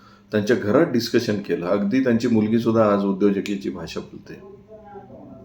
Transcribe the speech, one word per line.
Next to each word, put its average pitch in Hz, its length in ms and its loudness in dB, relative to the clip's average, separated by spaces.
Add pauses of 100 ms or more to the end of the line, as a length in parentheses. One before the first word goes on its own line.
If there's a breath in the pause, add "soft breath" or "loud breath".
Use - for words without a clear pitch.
(320 soft breath)
त्यांच्या 107 240 2
घरात 104 300 2
डिस्कशन 117 520 0
केलं. 87 280 -4
अगदी 104 380 0
त्यांची 120 240 2
मुलगीसुद्धा 110 640 2
आज 98 120 2
उद्योजकीची 98 680 0
भाषा 82 300 -10
बोलते. - 340 -16 (1120)